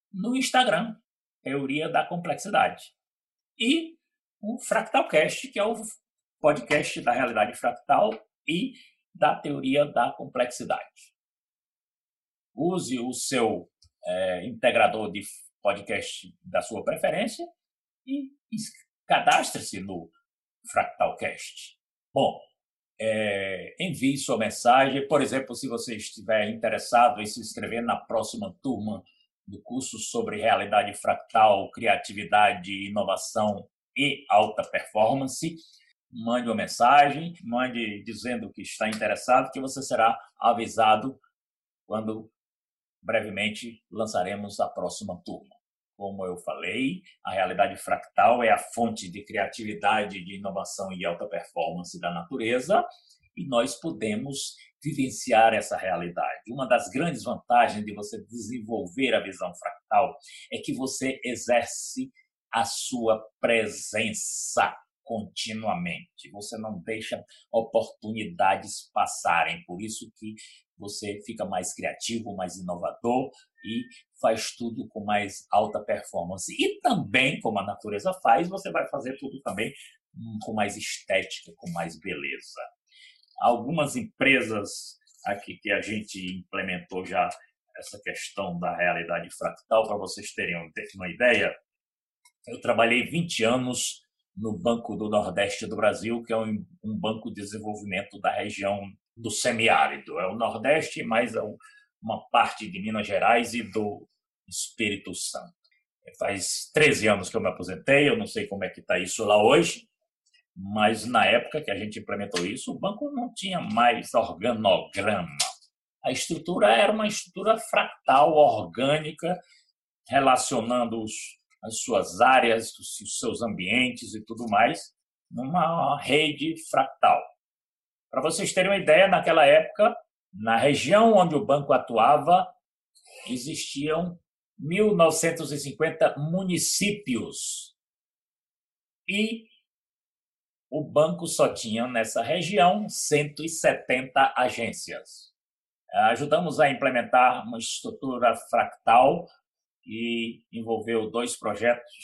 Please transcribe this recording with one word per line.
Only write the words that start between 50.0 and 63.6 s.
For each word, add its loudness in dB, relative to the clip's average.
de -12
inovação -8
e -8
alta -4
performance -6
da -4
natureza, 0
e -10
nós 2
podemos -6
vivenciar 4
essa -2
realidade. -4
Uma -6
das 2
grandes -4
vantagens 2
de -8
você -10
desenvolver -4
a 2
visão -8
fractal 0
é -6
que -6
você -4
exerce -2
a 2
sua -2
presença -2